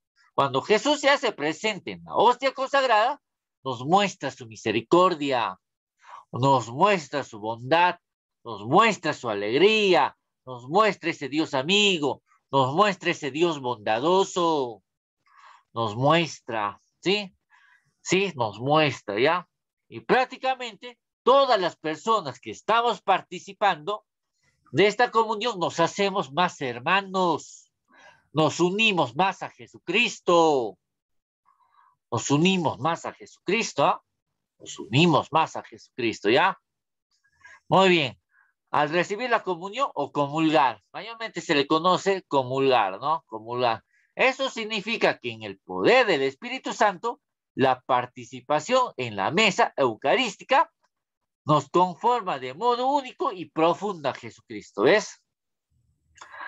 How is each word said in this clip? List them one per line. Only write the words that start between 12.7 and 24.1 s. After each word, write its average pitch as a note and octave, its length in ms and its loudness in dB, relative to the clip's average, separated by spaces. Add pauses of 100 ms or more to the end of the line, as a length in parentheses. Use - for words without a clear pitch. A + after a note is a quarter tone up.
muestra F3+ 380 0
ese D3 180 -6
Dios D#3 300 0
bondadoso, C3 1200 0 (920)
nos A2 240 -4
muestra, B2+ 840 -2 (180)
¿sí? G3 360 -2 (680)
Sí, F#3 340 0
nos G#2+ 240 -4
muestra, C3 600 0
¿ya? E3 280 2 (400)
Y A2+ 120 -16
prácticamente B3 960 -4 (240)
todas B3+ 400 4
las E3+ 140 -2
personas D#3+ 640 -4
que - 100 -16
estamos A3 540 -2
participando F#3 1040 -2 (640)